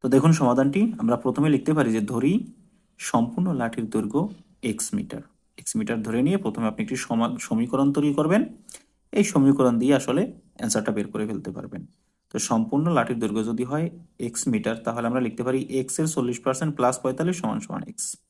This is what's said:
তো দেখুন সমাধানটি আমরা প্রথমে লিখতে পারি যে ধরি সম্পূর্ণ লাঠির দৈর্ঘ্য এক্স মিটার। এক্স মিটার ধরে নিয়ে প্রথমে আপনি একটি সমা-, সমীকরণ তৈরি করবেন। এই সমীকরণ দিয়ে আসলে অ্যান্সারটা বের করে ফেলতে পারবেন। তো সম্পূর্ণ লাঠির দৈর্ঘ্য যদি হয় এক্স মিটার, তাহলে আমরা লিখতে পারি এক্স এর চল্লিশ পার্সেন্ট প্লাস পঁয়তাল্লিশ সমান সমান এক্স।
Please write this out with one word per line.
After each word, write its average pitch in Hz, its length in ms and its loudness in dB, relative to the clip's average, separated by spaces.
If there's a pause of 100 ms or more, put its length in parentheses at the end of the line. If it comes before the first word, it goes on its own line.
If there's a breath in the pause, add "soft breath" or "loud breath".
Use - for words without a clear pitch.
তো - 80 -4
দেখুন 143 240 6
সমাধানটি 139 480 4 (180)
আমরা 117 180 2
প্রথমে 131 340 0
লিখতে 147 240 2
পারি 135 180 2
যে 110 80 2
ধরি 123 320 0 (680)
সম্পূর্ণ 123 540 0
লাঠির 117 380 -2
দৈর্ঘ্য 110 300 0 (420)
এক্স 110 320 -2
মিটার। 104 280 -6 (340)
এক্স - 200 -10
মিটার 110 260 -2
ধরে 113 200 0
নিয়ে 175 160 2
প্রথমে 113 280 -2
আপনি 110 160 -4
একটি 120 140 -4
সমা-, 117 420 -2
সমীকরণ 123 540 0
তৈরি 147 260 2
করবেন। 170 240 4 (720 loud breath)
এই 208 120 4
সমীকরণ 135 540 4
দিয়ে 131 220 4
আসলে 143 220 0 (340)
অ্যান্সারটা 110 360 -2
বের 101 200 -2
করে 107 140 -4
ফেলতে 98 300 -8
পারবেন। - 260 -12 (520)
তো 117 40 -2
সম্পূর্ণ 113 480 2 (100)
লাঠির 120 260 0
দৈর্ঘ্য 110 220 -2
যদি 117 200 -2
হয় 147 220 -2 (320)
এক্স 120 300 -6
মিটার, 113 360 0
তাহলে 117 260 -4
আমরা 127 160 0
লিখতে 113 200 -6
পারি 131 120 2 (220)
এক্স 131 200 -6
এর 156 140 2
চল্লিশ 123 300 -2
পার্সেন্ট 135 320 0
প্লাস 127 260 2
পঁয়তাল্লিশ 160 400 -2
সমান 110 180 -2
সমান - 300 -10
এক্স। - 140 -10 (260)